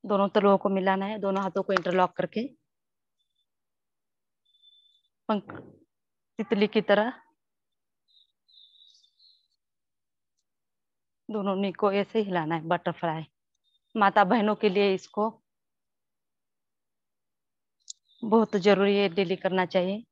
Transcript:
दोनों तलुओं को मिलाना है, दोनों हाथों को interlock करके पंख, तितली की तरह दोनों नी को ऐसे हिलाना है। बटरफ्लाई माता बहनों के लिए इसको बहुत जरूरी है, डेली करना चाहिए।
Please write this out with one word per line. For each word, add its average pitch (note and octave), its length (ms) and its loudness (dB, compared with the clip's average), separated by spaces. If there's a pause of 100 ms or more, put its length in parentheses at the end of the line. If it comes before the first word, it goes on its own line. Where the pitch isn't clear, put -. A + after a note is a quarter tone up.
दोनों G3+ 240 0
तलुओं G3+ 300 4
को G3+ 100 -2
मिलाना F#3+ 380 0
है, G#3+ 120 -8
दोनों G3 240 -2
हाथों F#3+ 200 -4
को G3 100 -4
interlock F3+ 440 0
करके G3+ 300 -6 (2750)
पंख, G#3+ 240 -4 (880)
तितली G#3 280 0
की G#3 160 0
तरह G#3 300 2 (4000)
दोनों G3+ 280 -4
नी G3 160 -2
को G3 200 0
ऐसे G3+ 280 -2
हिलाना E3+ 340 -2
है। D#3+ 140 -6
बटरफ्लाई E3 560 -4 (720)
माता G3+ 300 4
बहनों G#3+ 300 2
के G#3 140 0
लिए G3 260 2
इसको G#3 340 -4 (3000)
बहुत A3 360 2
जरूरी G3 380 4
है, G3+ 120 0
डेली F3+ 280 -2
करना F#3 300 0
चाहिए। F#3+ 460 -2